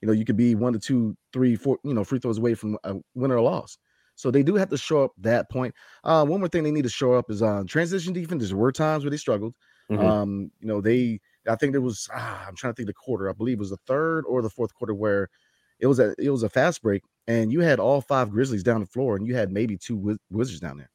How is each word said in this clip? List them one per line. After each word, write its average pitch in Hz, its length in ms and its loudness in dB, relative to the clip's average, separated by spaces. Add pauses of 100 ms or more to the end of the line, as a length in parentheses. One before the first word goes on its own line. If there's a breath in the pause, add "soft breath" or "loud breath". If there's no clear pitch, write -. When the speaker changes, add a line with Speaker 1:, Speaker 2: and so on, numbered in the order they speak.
Speaker 1:
You 107 60 -4
know, 110 60 4
you 107 120 2
could 110 120 2
be 120 180 4
one 120 180 0
to 113 60 -2
two, 113 380 0 (180)
three, 127 220 4
four, 135 280 0
you 147 80 -2
know, 107 120 0
free 131 140 -4
throws 117 200 -2
away 117 160 2
from 107 300 -6
a 98 100 -6 (200)
win 127 160 -2
or 127 60 2
a 117 60 4
loss. 156 340 -2 (420)
So 131 120 -2
they 139 120 4
do 160 120 2
have 190 160 2
to 135 80 -2
show 147 260 2
up 127 140 -4
that 113 320 0
point. 123 240 -6 (280 loud breath)
Uh, 160 220 4
one 165 160 0
more 185 80 -2
thing 165 140 0
they 151 80 0
need 151 140 0
to 123 40 0
show 123 240 2
up 123 180 2
is, 104 120 -2
uh, 104 240 0
transition 170 480 -2
defense. 160 340 -4
There 95 80 -2
were 120 160 2
times 156 320 -2
where 143 60 -2
they 147 80 -4
struggled. 110 360 -2 (360 soft breath)
Speaker 2:
Mm-hmm. 104 160 2
Speaker 1:
Um, 101 440 0 (100)
you - 60 -10
know, 107 140 -2
they, 113 400 2 (260)
I 113 80 0
think 139 180 0
there 135 100 0
was, 123 320 -6
ah, 113 340 -10
I'm 95 80 -16
trying 123 160 -6
to 110 40 -8
think 110 120 -8
of 101 60 -6
the - 40 -20
quarter. 98 300 -4
I 95 60 -4
believe 110 240 -4
it - 20 -6
was 98 100 -6
the 98 60 -8 (100)
third 156 400 -2
or 123 140 0
the 110 80 -2
fourth 113 260 -4
quarter 110 200 -6
where 101 340 0 (520)
it 117 60 2
was 131 120 6
a, 110 200 6
it 139 120 0
was 123 140 0
a 107 40 0
fast 156 320 2
break, 101 220 0 (260)
and 113 240 2
you 156 80 2
had 156 180 4
all 127 220 2
five 127 300 0
Grizzlies 113 320 0
down 113 180 2
the 98 60 -6
floor, 123 300 -2
and 98 100 -4
you 123 100 -2
had 101 160 -2
maybe 104 240 -2
two 113 200 -6
Wiz-, 104 220 -2 (120)
Wizards 104 300 -4
down 71 180 -10
there. 67 160 -20